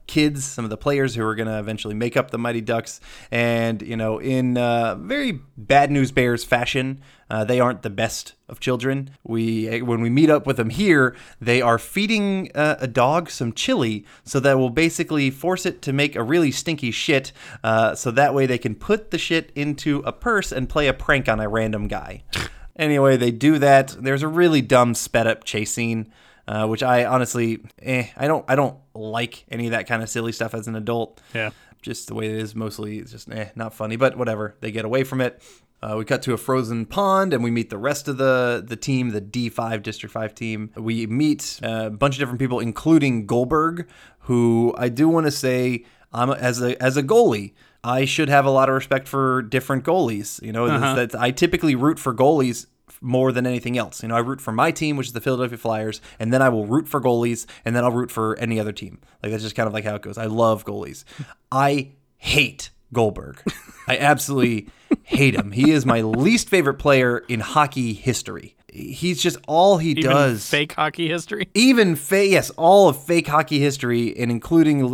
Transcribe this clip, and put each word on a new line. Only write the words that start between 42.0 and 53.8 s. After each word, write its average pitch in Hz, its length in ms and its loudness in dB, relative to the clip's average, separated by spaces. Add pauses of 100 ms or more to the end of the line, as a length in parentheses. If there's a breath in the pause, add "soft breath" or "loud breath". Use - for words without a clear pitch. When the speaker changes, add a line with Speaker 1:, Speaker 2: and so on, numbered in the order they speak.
Speaker 1:
of 135 40 -6
different 123 200 -4
people, 123 220 -2
including 123 640 2
Goldberg, 156 640 0 (300 soft breath)
who 117 580 2
I 123 100 -2
do 143 220 2
wanna 160 220 2
say, 127 520 -2 (300 soft breath)
I'm, 123 180 0
as 123 300 -2
a, 123 200 -2
as 131 140 2
a 143 80 2
goalie, 139 480 4 (300 soft breath)
I 127 220 0
should 143 240 0
have 139 180 6
a 139 40 2
lot 135 180 4
of 135 80 2
respect 135 320 -2
for 131 340 0
different 127 440 -2
goalies. 117 560 0
You 110 100 -10
know, 117 140 0
Speaker 2:
Uh-huh. 131 300 2
Speaker 1:
that's, 123 180 0
that's, - 100 -8
I 127 80 2
typically 165 440 2
root 147 220 2
for 131 160 -4
goalies 131 520 2 (340)
more 127 320 2
than 123 160 -2
anything 123 300 -4
else. - 260 -6